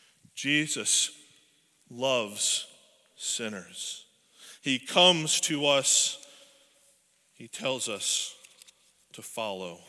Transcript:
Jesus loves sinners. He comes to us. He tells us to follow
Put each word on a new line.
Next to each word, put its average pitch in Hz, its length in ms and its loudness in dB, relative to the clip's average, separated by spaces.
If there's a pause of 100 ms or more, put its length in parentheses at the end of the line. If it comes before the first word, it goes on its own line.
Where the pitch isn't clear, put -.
(360)
Jesus 147 760 0 (760)
loves 120 760 0 (480)
sinners. - 920 -8 (560)
He 131 180 0
comes 175 600 4
to 147 240 -2
us. - 600 2 (1080)
He 120 140 -20
tells 120 400 -4
us - 480 -4 (760)
to - 80 -18
follow 92 680 -8